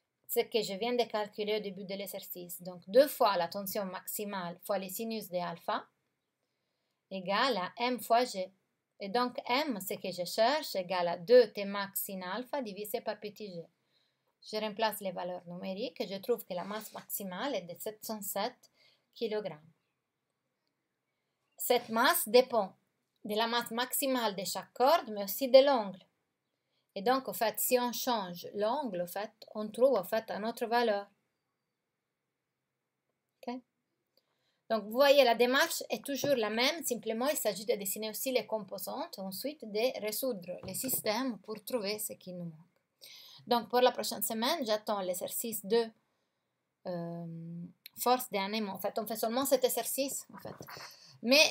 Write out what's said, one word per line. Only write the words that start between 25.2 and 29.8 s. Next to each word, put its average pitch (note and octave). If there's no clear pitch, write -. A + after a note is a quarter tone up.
aussi B3
de B3+
l'angle. A#3
Et G3
donc, C4
en G3
fait, G#3+
si B3
on A#3+
change G3
l'angle, G#3+
en F3
fait, G#3
on G#3+
trouve, A#3